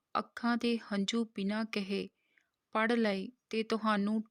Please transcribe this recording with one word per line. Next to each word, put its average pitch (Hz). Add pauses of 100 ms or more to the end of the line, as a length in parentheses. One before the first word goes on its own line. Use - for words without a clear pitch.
(200)
ਅੱਖਾਂ 233
ਦੇ 233
ਹੰਝੂ 208 (100)
ਬਿਨਾਂ 208
ਕਹੇ 196 (640)
ਪੜ੍ਹ 220
ਲਏ 208 (200)
ਤੇ 220
ਤੁਹਾਨੂੰ 214